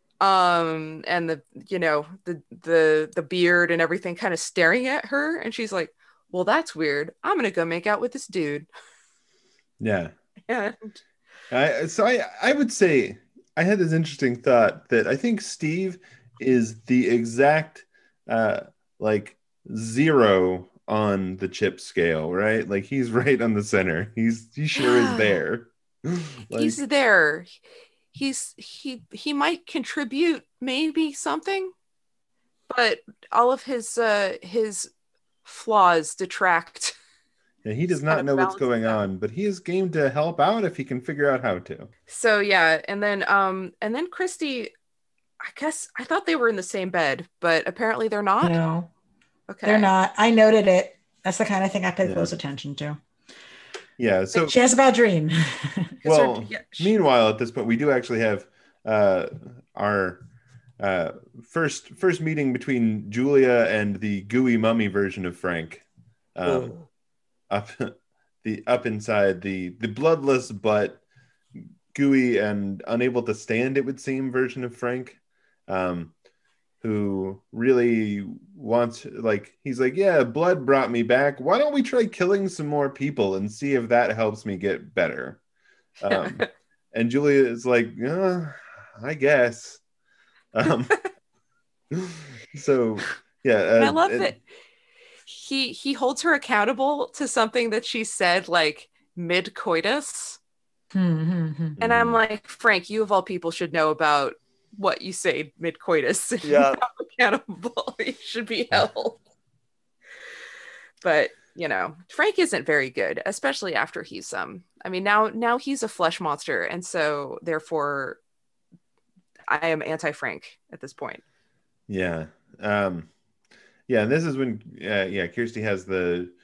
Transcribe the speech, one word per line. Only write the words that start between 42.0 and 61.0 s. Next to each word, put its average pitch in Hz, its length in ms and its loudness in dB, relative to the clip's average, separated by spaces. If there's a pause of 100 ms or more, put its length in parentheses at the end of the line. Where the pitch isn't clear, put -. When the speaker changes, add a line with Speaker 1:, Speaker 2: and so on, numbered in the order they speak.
Speaker 1:
So, 214 320 2
yeah, 175 480 4
and 202 120 -6
then, 202 280 -2
um, 190 520 0
and 220 140 -4
then 339 160 -6
Christy, 302 600 -6 (720)
I - 140 -14
guess, 311 320 -6 (100)
I 240 60 -8
thought 370 240 -4
they 330 80 0
were 240 140 2
in 214 80 0
the 185 80 -4
same 190 260 -6
bed, 170 380 0 (100)
but 165 300 2
apparently 220 400 -2
they're 208 120 -2
not. 196 300 2
Speaker 3:
No. 165 400 -2 (580)
Speaker 1:
Okay. - 200 -6
Speaker 3:
They're 214 100 6
not. 190 400 4
I 226 140 4
noted 220 340 8
it. 180 320 4 (240)
That's 185 160 -2
the 220 60 0
kind 196 180 0
of 190 80 0
thing 190 140 -2
I 180 80 0
pay 190 160 0
Speaker 2:
Yeah. 185 60 -4
Speaker 3:
close 170 180 -2
attention 143 420 -8
to. 147 240 -8 (1000)
Speaker 2:
Yeah, 98 280 4
so 160 240 2
Speaker 3:
She 247 100 2
has 247 140 8
a 240 40 2
bad 262 180 8
dream. 185 340 4
<laughs> 160 720 -2
Speaker 1:
'Cause 156 140 6
her 143 80 8
Speaker 2:
well, 113 240 0
Speaker 1:
yeah, 110 140 -12 (100)
she 156 100 -10
Speaker 2:
meanwhile, 151 460 6
at 107 100 2
this 117 140 -4
point, 117 160 -4
we 117 80 2
do 143 160 2
actually 123 300 0
have, 104 220 0 (400)
uh, 101 420 4 (500)
our, 98 500 -2 (540)
uh, 92 320 -2 (320)